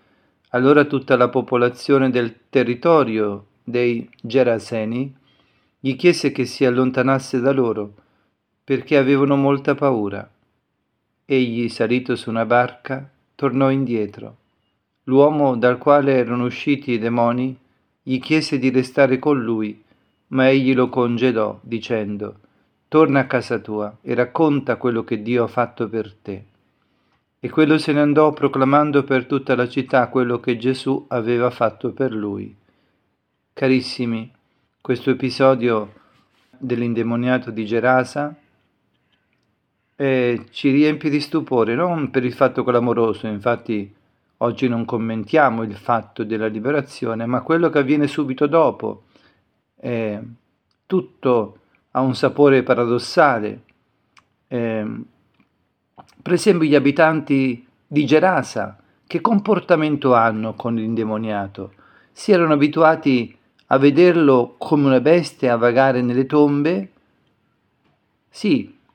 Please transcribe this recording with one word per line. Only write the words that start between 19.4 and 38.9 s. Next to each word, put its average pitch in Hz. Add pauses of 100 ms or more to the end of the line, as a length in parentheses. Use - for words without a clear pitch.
lui, 110 (440)
ma 131
egli 135
lo 123
congedò, 117
dicendo: 107 (480)
"Torna 147
a 131
casa 117
tua 107
e 123
racconta 131
quello 113
che 110
Dio 117
ha 110
fatto 117
per 104
te." 95 (920)
E 123
quello 156
se 156
ne 143
andò 147
proclamando 143
per 131
tutta 135
la 123
città 127
quello 123
che 120
Gesù 131
aveva 120
fatto 110
per 127
lui. 104 (1000)
Carissimi, 123 (500)
questo 127
episodio 123 (640)
dell'indemoniato 120
di 110
Gerasa, 127 (1600)